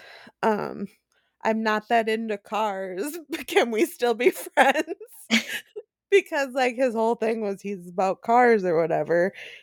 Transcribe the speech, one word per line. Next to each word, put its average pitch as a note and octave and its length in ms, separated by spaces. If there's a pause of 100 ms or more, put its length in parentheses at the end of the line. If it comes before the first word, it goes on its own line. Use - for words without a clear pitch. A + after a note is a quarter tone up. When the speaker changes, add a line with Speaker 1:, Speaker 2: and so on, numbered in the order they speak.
(420)
Speaker 1:
um, F#3+ 440 (580)
"I'm A3 180
not G#3+ 280
that A3+ 180
into A3 300
cars, G#3 840
<laughs> - 60
but D#4+ 180
can E4 240
we A3 140
still A#3+ 280
be B3 160
<laughs> - 0
friends?" C#4 640 (360)
Speaker 2:
<laughs> A3+ 140 (680)
Speaker 1:
Because, D4+ 420
like, B3+ 220
his B3+ 180
whole A3+ 220
thing A3+ 260
was G3+ 200
he's F#3+ 260
about F#3 340
cars A#3 420
or F3 160
whatever, E3 520 (300)